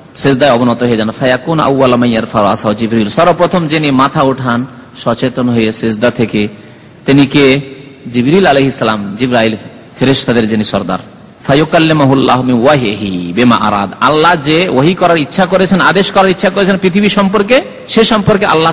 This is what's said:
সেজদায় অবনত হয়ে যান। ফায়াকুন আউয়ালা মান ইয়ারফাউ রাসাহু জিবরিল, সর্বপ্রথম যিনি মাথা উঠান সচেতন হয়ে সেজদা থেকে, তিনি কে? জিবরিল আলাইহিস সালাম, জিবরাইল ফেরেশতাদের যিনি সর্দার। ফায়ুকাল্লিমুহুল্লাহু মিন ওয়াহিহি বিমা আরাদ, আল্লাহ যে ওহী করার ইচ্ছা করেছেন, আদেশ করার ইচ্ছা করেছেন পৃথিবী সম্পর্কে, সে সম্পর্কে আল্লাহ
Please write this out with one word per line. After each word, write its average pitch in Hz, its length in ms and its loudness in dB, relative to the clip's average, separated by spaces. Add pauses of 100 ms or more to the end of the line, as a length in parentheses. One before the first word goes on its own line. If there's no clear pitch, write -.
(160)
সেজদায় 139 360 2
অবনত 120 300 0
হয়ে 120 140 0
যান। 107 140 -2
ফায়াকুন 135 500 -2
আউয়ালা 131 360 2
মান 120 120 2
ইয়ারফাউ 113 360 -2
রাসাহু 107 300 0
জিবরিল, 110 340 -2
সর্বপ্রথম 170 580 0
যিনি 151 240 -2
মাথা 139 320 0
উঠান 127 440 -2 (320)
সচেতন 123 500 -2
হয়ে 113 240 0
সেজদা 113 380 -2
থেকে, 107 380 -2 (580)
তিনি 139 200 4
কে? 139 340 2 (520)
জিবরিল 147 340 2
আলাইহিস 139 320 2
সালাম, 107 400 -4
জিবরাইল 117 380 0 (420)
ফেরেশতাদের 123 500 0
যিনি 107 160 -2
সর্দার। 98 340 -4 (480)
ফায়ুকাল্লিমুহুল্লাহু 143 960 2
মিন 123 200 0
ওয়াহিহি 104 720 -2
বিমা 120 220 2
আরাদ, 104 340 -2 (100)
আল্লাহ 156 360 2
যে 156 320 -2
ওহী 143 260 2
করার 170 240 2
ইচ্ছা 175 280 0
করেছেন, 185 340 0
আদেশ 160 320 2
করার 190 180 2
ইচ্ছা 185 200 0
করেছেন 196 280 0
পৃথিবী 190 300 0
সম্পর্কে, 208 540 0 (260)
সে 226 160 2
সম্পর্কে 208 420 0
আল্লাহ 160 260 2